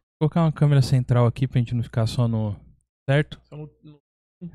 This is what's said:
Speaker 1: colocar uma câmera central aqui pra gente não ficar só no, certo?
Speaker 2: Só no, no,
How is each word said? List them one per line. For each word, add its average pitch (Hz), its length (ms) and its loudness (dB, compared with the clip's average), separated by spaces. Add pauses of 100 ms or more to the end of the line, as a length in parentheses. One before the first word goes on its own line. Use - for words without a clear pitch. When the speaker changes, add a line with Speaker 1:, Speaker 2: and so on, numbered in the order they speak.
(300)
Speaker 1:
colocar 170 120 0
uma 160 100 2
câmera 147 300 4
central 123 460 2
aqui 123 200 -2
pra 127 120 -2
gente 120 160 -2
não 117 80 -2
ficar 113 240 -2
só 120 200 -2
no, 110 280 -2 (540)
certo? 147 380 -2
Speaker 2:
Só - 80 -18
no, 151 140 -14 (140)
no, 151 160 -20 (560)